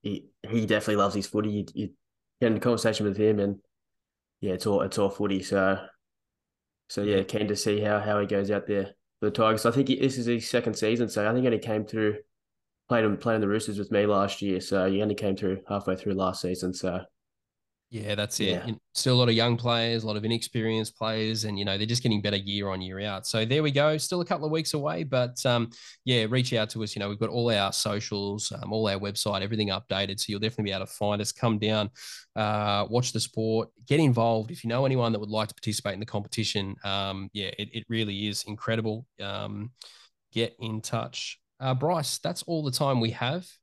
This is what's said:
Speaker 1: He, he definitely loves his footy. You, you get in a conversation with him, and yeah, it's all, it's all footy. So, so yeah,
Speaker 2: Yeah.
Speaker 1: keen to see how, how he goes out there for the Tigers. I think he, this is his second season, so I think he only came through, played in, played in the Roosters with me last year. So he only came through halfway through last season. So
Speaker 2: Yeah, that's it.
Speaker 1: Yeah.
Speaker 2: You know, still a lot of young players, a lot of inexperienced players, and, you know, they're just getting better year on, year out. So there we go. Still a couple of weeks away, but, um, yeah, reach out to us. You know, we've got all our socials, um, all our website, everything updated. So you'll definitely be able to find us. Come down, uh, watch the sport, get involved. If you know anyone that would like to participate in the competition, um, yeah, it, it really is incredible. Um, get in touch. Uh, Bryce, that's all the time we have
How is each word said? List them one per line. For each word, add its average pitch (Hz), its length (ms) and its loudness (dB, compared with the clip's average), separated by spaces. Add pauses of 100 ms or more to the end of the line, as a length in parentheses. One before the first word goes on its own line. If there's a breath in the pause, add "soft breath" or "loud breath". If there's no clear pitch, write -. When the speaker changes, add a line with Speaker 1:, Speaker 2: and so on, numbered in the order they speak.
Speaker 1:
He, 101 280 -6 (200)
he 110 160 2
definitely 107 320 2
loves 98 180 4
his 101 120 -2
footy. 107 240 0
You, 104 240 -2
you 104 160 -4 (500)
get 117 120 4
in 107 40 2
a 104 40 -2
conversation 110 440 2
with 101 140 0
him, 107 200 6
and 101 180 0 (840)
yeah, 95 140 -2
it's 87 120 -4
all, 101 140 4
it's 95 160 -2
all 101 140 4
footy. 98 320 0
So, 95 360 2 (1080)
so - 140 -4
yeah, 104 140 4
Speaker 2:
Yeah. 95 80 6
Speaker 1:
keen 104 240 0
to 101 80 0
see 104 240 2
how, 104 200 2
how 104 180 0
he 101 80 2
goes 101 240 0
out 101 160 0
there 98 280 -2 (260)
for 107 60 0
the 104 60 2
Tigers. 110 340 4
I 117 60 6
think 135 160 4
he, 131 100 4
this 127 180 2
is 120 100 -2
his 117 220 0
second 120 260 2
season, 113 340 2
so 104 200 0
I 113 40 2
think 123 80 2
he 127 80 4
only 110 100 2
came 107 260 -2
through, 107 340 0 (720)
played 117 160 4
in, 101 120 2
played 113 180 0
in 110 60 2
the 101 80 2
Roosters 107 280 0
with 101 140 -6
me 104 160 4
last 101 340 2
year. 95 200 0
So 95 280 2
he 98 140 2
only 104 140 0
came 101 180 0
through 95 340 -2
halfway 98 280 -2
through 98 180 -4
last 92 260 0
season. 92 320 -4
So 90 280 -4 (880)
Speaker 2:
Yeah, 104 240 -6
that's 104 260 -4
it. 101 80 0
Speaker 1:
Yeah. 90 180 -2
Speaker 2:
You 117 60 -4
know, 104 60 -8 (140)
still 127 220 2
a 123 40 4
lot 120 120 4
of 113 40 4
young 117 220 2
players, 117 460 0
a 110 40 -6
lot 107 100 -4
of 104 80 -6
inexperienced 110 720 -2
players, 110 460 -2
and, 104 140 -4
you 101 60 -2
know, 98 140 0
they're 107 80 0
just 117 160 0
getting 107 180 2
better 101 160 0
year 101 320 -4
on, 92 140 -4
year 92 180 -8
out. 98 260 -6
So 113 200 0
there 139 160 2
we 151 80 2
go. 147 260 4
Still 175 240 -4
a 165 60 -2
couple 156 180 -2
of 151 80 -2
weeks 160 220 -2
away, 156 300 -2
but, 127 420 -2
um, 117 240 2 (340 loud breath)
yeah, 120 240 2
reach 127 240 2
out 110 180 0
to 113 120 -6
us. 104 120 -6
You 107 60 -6
know, 101 80 -2
we've 104 100 -4
got 110 120 -2
all 120 200 2
our 98 220 2
socials, 104 800 -4
um, 104 220 -6
all 110 140 2
our 98 100 0
website, 101 420 -2
everything 104 280 0
updated. 98 520 -2
So - 80 -4
you'll 101 120 -2
definitely 110 240 -2
be 98 80 -2
able 95 120 -4
to - 80 -14
find 104 300 0
us. 107 100 -4
Come 113 260 2
down, 107 300 2 (480 loud breath)
uh, 104 540 0
watch 123 220 0
the 110 80 -2
sport, 110 500 0 (160)
get 143 140 4
involved. 117 500 4
If - 140 -14
you 113 40 -2
know 123 160 0
anyone 127 280 2
that 107 80 0
would 104 100 -8
like 107 180 0
to - 60 -12
participate 104 400 -4
in 95 60 -8
the 107 60 -6
competition, 101 800 -4
um, 98 480 -4
yeah, 101 260 -6
it, 104 140 -6
it 113 160 -8
really 107 400 -2
is 101 180 -4
incredible. 110 600 -4 (160)
Um, 104 480 -8 (600 loud breath)
get 113 300 -2
in 110 220 -6
touch. - 580 -6 (180)
Uh, 131 140 0
Bryce, 147 460 0
that's 175 240 -4
all 160 200 -2
the 143 80 -2
time 135 300 2
we 113 120 2
have 147 340 -4 (160)